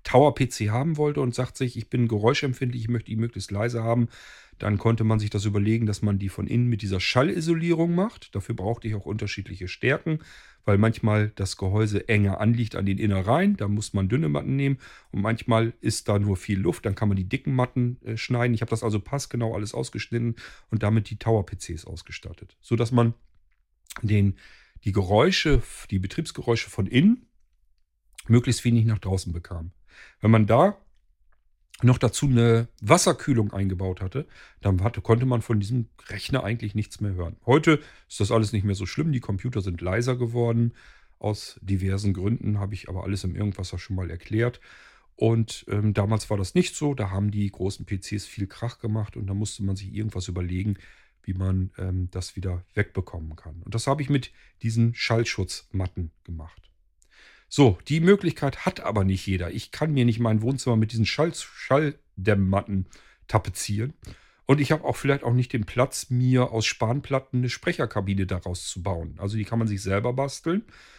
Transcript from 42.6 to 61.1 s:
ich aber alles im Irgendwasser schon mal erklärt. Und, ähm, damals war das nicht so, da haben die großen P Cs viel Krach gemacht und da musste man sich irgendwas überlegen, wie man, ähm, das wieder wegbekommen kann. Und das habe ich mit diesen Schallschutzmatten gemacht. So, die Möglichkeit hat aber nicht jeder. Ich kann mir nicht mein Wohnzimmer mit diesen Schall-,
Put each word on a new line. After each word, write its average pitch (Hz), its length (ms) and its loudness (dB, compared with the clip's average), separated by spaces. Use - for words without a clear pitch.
ich - 120 -12
aber 90 160 -8
alles 98 200 -4
im 90 120 -4
Irgendwasser 98 440 -4
schon - 160 -8
mal 90 160 -4
erklärt. 110 500 -2
Und, 113 520 2
ähm, 104 280 0
damals 107 340 0
war 104 80 0
das 95 160 -4
nicht 180 220 2
so, 147 180 0
da 104 160 -4
haben 101 220 0
die 101 180 0
großen - 380 -6
P 101 100 -2
Cs 101 300 -8
viel 101 180 -6
Krach - 320 -8
gemacht 107 400 -4
und 101 80 -6
da 98 80 -4
musste 104 300 -4
man 98 120 0
sich 98 160 -10
irgendwas 101 360 -6
überlegen, 90 500 -2
wie 95 100 -4
man, 95 460 0
ähm, 90 320 -4
das - 240 -8
wieder 92 280 -4
wegbekommen 80 600 -4
kann. 82 280 -16
Und 98 100 -10
das 113 140 -4
habe 143 160 0
ich 131 60 -4
mit 143 220 0
diesen 117 320 2
Schallschutzmatten 95 1200 -2
gemacht. 80 440 -14
So, 123 240 6
die 156 100 2
Möglichkeit 170 640 2
hat - 140 -2
aber 104 240 0
nicht 95 240 0
jeder. 87 240 -2
Ich 107 220 -10
kann 160 180 -2
mir 131 140 4
nicht 117 160 2
mein 110 200 2
Wohnzimmer 123 360 0
mit 107 160 2
diesen 113 120 2
Schall-, 156 300 0